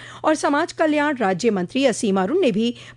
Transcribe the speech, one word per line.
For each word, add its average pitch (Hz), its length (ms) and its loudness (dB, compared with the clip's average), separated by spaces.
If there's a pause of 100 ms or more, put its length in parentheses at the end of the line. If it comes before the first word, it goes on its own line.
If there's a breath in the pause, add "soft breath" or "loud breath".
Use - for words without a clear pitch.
(220 loud breath)
और 311 120 2
समाज 311 360 0
कल्याण 302 460 0
राज्य 202 320 0
मंत्री 202 360 0
असीम 196 360 2
अरुण 214 200 0
ने 277 100 4
भी 214 220 0 (240 loud breath)